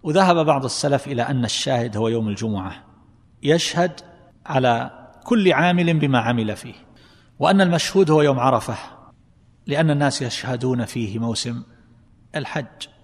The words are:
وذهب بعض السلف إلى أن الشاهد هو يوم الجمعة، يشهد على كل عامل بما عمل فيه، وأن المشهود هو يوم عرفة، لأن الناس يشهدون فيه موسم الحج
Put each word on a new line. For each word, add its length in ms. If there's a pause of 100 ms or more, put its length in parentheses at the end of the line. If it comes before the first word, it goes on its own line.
وذهب 440
بعض 180
السلف 420
إلى 160
أن 220
الشاهد 520
هو 120
يوم 200
الجمعة، 560 (580)
يشهد 580 (460)
على 440 (340)
كل 280
عامل 460
بما 200
عمل 380
فيه، 180 (640)
وأن 220
المشهود 500
هو 120
يوم 160
عرفة، 380 (920)
لأن 240
الناس 320
يشهدون 600
فيه 340
موسم 440 (760)
الحج 500 (160)